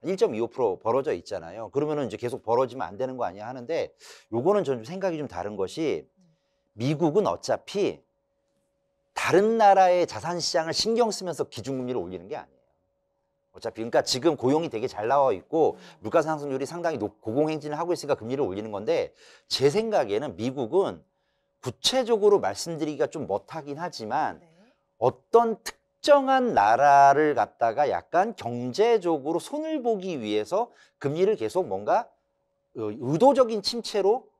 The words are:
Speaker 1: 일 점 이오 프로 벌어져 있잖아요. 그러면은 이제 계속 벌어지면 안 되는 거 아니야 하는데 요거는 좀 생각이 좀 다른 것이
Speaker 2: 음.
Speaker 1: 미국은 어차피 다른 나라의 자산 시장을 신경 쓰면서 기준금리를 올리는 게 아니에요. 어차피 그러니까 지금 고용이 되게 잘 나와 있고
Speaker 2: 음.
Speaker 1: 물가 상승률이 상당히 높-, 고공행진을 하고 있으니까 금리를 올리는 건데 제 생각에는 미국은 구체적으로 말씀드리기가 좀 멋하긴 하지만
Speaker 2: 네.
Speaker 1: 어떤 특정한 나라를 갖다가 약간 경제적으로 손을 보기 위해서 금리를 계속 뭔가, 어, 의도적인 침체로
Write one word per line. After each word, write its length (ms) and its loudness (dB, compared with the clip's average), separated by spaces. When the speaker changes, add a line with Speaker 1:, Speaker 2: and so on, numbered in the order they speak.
Speaker 1:
일 140 -4
점 160 2
이오 140 -2
프로 320 -2
벌어져 340 0
있잖아요. 560 -10
그러면은 380 -2
이제 100 -8
계속 240 -6
벌어지면 460 0
안 100 -14
되는 200 -6
거 80 -4
아니야 220 -8
하는데 460 -8
요거는 300 2
좀 200 -4
생각이 360 -6
좀 80 -8
다른 280 -8
것이 520 -4
Speaker 2:
음. 180 -20
Speaker 1:
미국은 540 0
어차피 760 -2
다른 460 2
나라의 480 6
자산 320 -6
시장을 340 -2
신경 380 0
쓰면서 320 -6
기준금리를 580 -6
올리는 260 -10
게 80 -10
아니에요. 260 -16
어차피 220 -10
그러니까 260 0
지금 360 0
고용이 320 0
되게 180 -4
잘 200 -6
나와 260 4
있고 440 0
Speaker 2:
음. 220 -20
Speaker 1:
물가 240 0
상승률이 420 -4
상당히 320 -6
높-, 240 -6
고공행진을 560 -4
하고 160 -2
있으니까 220 -2
금리를 280 -4
올리는 280 -6
건데 420 -4
제 220 2
생각에는 680 -2
미국은 680 -4
구체적으로 800 2
말씀드리기가 680 -4
좀 200 -8
멋하긴 500 -6
하지만 640 -6
Speaker 2:
네. 80 -20
Speaker 1:
어떤 680 2
특정한 920 2
나라를 800 6
갖다가 560 0
약간 440 -2
경제적으로 1040 0
손을 440 -6
보기 380 -2
위해서 500 -2
금리를 380 -2
계속 320 -4
뭔가, 420 -2
어, 160 -6
의도적인 720 2
침체로 680 -2